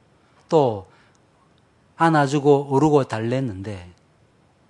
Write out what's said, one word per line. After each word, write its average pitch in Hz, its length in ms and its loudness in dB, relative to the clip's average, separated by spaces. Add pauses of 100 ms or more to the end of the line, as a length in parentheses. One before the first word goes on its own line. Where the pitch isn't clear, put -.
(480)
또 123 400 0 (1120)
안아주고 143 720 2
어루고 139 360 2
달랬는데 110 840 -8 (800)